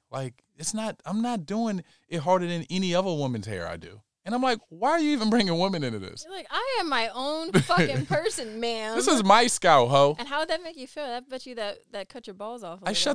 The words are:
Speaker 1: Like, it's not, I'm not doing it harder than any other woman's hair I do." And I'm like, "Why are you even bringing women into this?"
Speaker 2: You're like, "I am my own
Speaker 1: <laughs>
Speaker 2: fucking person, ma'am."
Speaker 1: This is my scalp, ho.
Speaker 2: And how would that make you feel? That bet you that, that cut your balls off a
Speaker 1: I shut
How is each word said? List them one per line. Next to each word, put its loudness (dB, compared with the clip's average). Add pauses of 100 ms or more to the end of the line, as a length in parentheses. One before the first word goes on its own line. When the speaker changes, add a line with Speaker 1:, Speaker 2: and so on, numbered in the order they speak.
(100)
Speaker 1:
Like, -8 (140)
it's -6
not, -6
I'm -2
not -4
doing -2 (260)
it -4
harder 4
than -4
any 0
other 2
woman's -2
hair -6
I -6
do." -16 (240)
And -4
I'm 0
like, 2 (100)
"Why 0
are 2
you 2
even 2
bringing 4
women 0
into -2
this?" -12
Speaker 2:
You're -14
like, -12
"I -2
am -2
my 0
own -4
Speaker 1:
<laughs> 6
Speaker 2:
fucking 2
person, -4
ma'am." -4
Speaker 1:
This 0
is 4
my 8
scalp, 6
ho. 6
Speaker 2:
And -8
how -2
would -2
that -2
make -14
you -14
feel? -10
That -8
bet -12
you -14
that, -8 (140)
that -10
cut -16
your -14
balls -12
off -12
a -4
Speaker 1:
I -2
shut 0